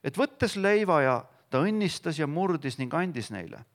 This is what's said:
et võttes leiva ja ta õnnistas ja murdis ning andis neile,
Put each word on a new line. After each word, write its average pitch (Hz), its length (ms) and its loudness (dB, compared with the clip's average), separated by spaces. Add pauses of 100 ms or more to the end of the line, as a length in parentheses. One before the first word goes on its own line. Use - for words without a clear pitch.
et 165 140 -4
võttes 247 380 -2
leiva 196 460 4
ja 127 220 2 (260)
ta 131 80 2
õnnistas 180 600 0
ja 156 80 0
murdis 151 520 -2
ning 131 160 -6
andis 165 360 -4
neile, 92 340 -12 (100)